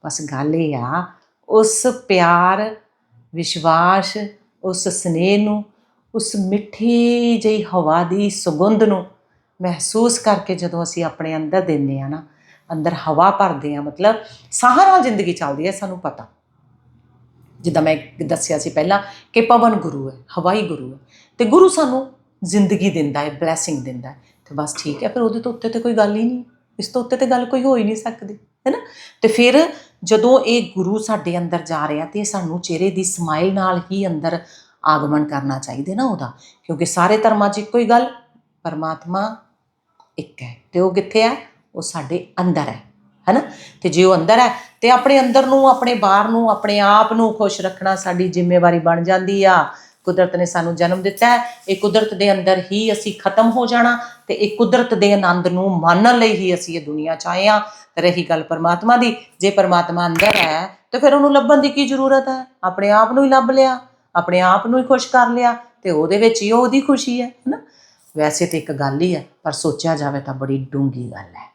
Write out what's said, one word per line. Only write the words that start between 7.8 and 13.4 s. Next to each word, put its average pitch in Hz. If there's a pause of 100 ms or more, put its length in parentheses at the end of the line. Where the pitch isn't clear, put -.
ਦੀ 196
ਸੁਗੰਧ 190
ਨੂੰ 190 (580)
ਮਹਿਸੂਸ 196
ਕਰਕੇ 196
ਜਦੋਂ 170
ਅਸੀਂ 170
ਆਪਣੇ 160
ਅੰਦਰ 156
ਦਿੰਦੇ 143
ਹਾਂ 135
ਨਾ, 160 (460)
ਅੰਦਰ 165 (140)
ਹਵਾ 160
ਭਰਦੇ 151